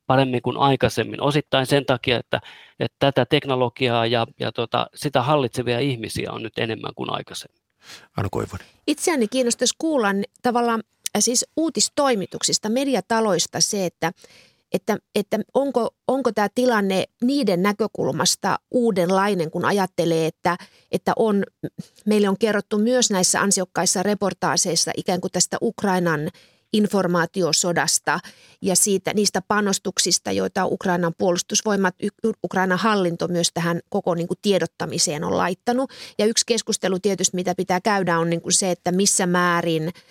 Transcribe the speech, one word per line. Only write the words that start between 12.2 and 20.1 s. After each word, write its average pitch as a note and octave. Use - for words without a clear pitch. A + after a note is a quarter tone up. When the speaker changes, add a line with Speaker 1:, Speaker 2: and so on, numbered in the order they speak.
Speaker 3:
mediataloista A3+
se, G3
että, E3+
että, G3+
että G#3
onko, B3+
onko B3+
tämä G#3
tilanne G#3
niiden A#3
näkökulmasta G3
uudenlainen, F#3+
kun E3+
ajattelee, E3